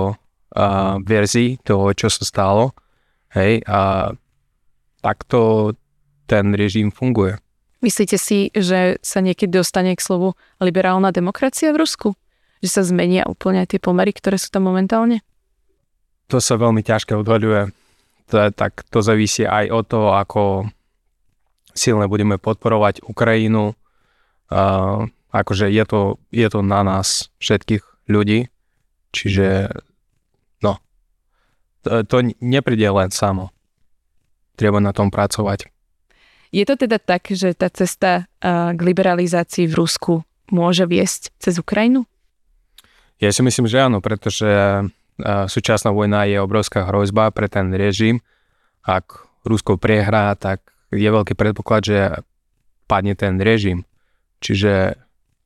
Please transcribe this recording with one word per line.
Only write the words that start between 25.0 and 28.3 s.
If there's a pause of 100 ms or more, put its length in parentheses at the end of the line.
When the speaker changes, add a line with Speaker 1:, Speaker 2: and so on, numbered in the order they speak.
Speaker 1:
akože
je
to,
je
to
na
nás (140)
všetkých (260)
ľudí. (640)